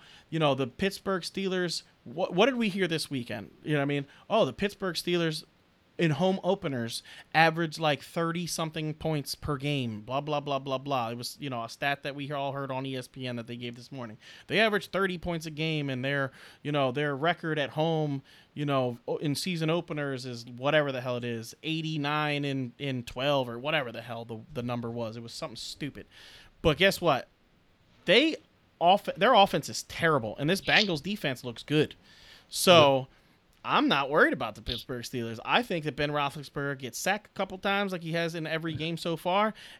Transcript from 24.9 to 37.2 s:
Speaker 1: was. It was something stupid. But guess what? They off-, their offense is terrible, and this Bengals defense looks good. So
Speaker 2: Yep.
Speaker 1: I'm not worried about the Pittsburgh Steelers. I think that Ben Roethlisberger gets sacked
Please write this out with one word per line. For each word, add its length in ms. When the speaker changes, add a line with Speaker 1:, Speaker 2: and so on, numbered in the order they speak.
Speaker 1:
was. 260
It 80
was 80
something 240
stupid. 500
But 160
guess 220
what? 280
They 300
off-, 360
their 180
offense 340
is 160
terrible, 560
and 100
this 100
Bengals 400
defense 440
looks 180
good. 320
So 500
Speaker 2:
Yep. 100
Speaker 1:
I'm 220
not 240
worried 220
about 240
the 40
Pittsburgh 440
Steelers. 400
I 180
think 220
that 100
Ben 160
Roethlisberger 680
gets 200
sacked 300